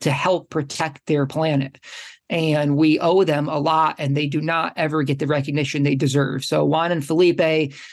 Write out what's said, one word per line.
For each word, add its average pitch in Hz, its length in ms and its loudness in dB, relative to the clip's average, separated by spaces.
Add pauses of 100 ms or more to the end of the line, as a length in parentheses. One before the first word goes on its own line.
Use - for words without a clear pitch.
to 156 100 0
help 175 380 -2
protect 151 560 -6
their 147 200 0
planet. 143 540 -2 (500)
And 151 460 0
we 156 240 4
owe 185 240 4
them 151 240 0
a 156 120 -4
lot, 156 400 2
and 143 180 0
they 151 100 0
do 139 140 -2
not 165 340 -2
ever 156 280 0
get 139 160 -2
the 147 80 -2
recognition 147 560 -2
they 143 120 2
deserve. 139 480 0
So 151 220 0
Juan 160 260 0
and 156 140 -2
Felipe, 160 640 2 (220)